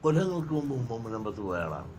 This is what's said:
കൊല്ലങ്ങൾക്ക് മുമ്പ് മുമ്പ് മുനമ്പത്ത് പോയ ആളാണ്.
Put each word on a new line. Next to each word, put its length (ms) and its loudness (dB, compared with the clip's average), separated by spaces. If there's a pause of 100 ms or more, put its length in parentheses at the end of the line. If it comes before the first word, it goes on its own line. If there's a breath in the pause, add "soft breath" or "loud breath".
കൊല്ലങ്ങൾക്ക് 540 4
മുമ്പ് 180 0
മുമ്പ് 180 -2 (120)
മുനമ്പത്ത് 400 -4
പോയ 180 0
ആളാണ്. 360 -4